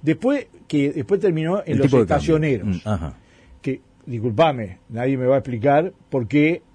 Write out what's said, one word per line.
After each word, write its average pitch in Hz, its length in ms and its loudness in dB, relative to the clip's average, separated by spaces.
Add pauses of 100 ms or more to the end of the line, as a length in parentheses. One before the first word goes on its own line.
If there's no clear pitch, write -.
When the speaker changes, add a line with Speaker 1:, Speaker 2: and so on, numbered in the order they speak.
Speaker 1:
Después, 226 440 0 (220)
que 143 240 0
después 170 280 -2
terminó 170 440 0
en 160 80 -4
Speaker 2:
El - 60 0
Speaker 1:
los 139 80 2
Speaker 2:
tipo 131 140 4
de 107 60 4
cambio. - 100 0
Speaker 1:
estacioneros. 147 680 0
Speaker 2:
Mm, 104 40 -6
ajá. 85 280 -4 (460)
Speaker 1:
Que, 135 180 -6 (240)
disculpame, 117 720 -2 (120)
nadie 127 260 -2
me 127 100 -2
va 135 100 4
a - 20 2
explicar 139 540 0 (180)
por 123 180 -2
qué 151 320 2 (140)